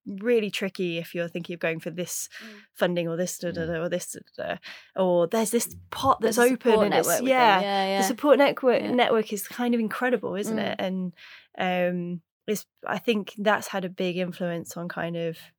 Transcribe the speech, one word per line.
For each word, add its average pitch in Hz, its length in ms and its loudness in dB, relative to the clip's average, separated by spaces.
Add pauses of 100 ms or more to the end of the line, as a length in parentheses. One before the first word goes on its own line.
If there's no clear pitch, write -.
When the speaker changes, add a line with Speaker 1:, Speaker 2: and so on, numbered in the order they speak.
Speaker 1:
really 208 440 0
tricky 180 480 -4
if 165 160 -10
you're 170 140 -4
thinking 170 260 -8
of 165 60 -12
going 165 200 -2
for 175 100 -8
this 170 380 -8 (140)
Speaker 2:
Mm. 220 60 -18 (260)
Speaker 1:
funding 175 340 0
or 165 80 -4
this 175 220 -4
da, 175 120 -4
da, 170 120 -6
Speaker 3:
Mm. 160 120 -4
Speaker 1:
da, 160 80 -4
or 175 60 -4
this 175 240 -6
da, - 80 -14 (160)
da, - 180 -6
da," - 480 -8
or, 175 240 4
"There's 220 260 0
this 233 220 0 (160)
pot - 300 2
that's 220 160 0
Speaker 2:
There's 240 140 6
a 254 40 2
Speaker 1:
open," 240 180 2
Speaker 2:
support 214 140 6
Speaker 1:
and 196 80 2
it's, - 140 4
Speaker 2:
network - 140 2
with 254 80 0
them. 254 80 4
Speaker 1:
yeah, 208 220 6
Speaker 2:
Yeah, 196 260 0
yeah. 196 120 0
Speaker 1:
the 196 60 4
support 262 340 6
network, 262 440 4
Speaker 2:
Yeah. 208 80 -2
Speaker 1:
network 226 420 2
is 202 160 -6
kind 240 260 0
of 233 60 2
incredible, 226 540 0
isn't 208 240 -2
Speaker 2:
Mm. - 140 -2
Speaker 1:
it? - 60 -4
And, 185 360 -4 (440)
um, 180 640 -2 (240)
it's, 214 200 -4 (200)
I 185 120 -2
think 208 400 -2
that's 208 300 0
had 196 180 -4
a - 20 -8
big 180 300 -4
influence 175 580 -6
on 175 120 -8
kind 170 280 -6
of 165 220 -6 (200)